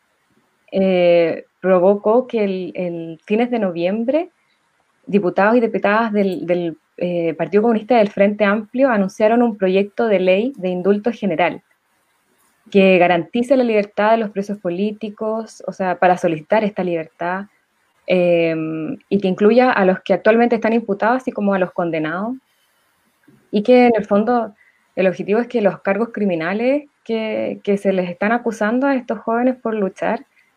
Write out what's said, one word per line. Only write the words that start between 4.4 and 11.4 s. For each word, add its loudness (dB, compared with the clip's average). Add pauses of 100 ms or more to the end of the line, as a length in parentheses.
diputados 2
y 2
diputadas 0
del, -2
del, -2 (220)
eh, -2
Partido 0
Comunista 2
del 4
Frente 2
Amplio 0
anunciaron 2
un 0
proyecto 0
de 2
ley 2
de -6
indulto -2
general -2 (1080)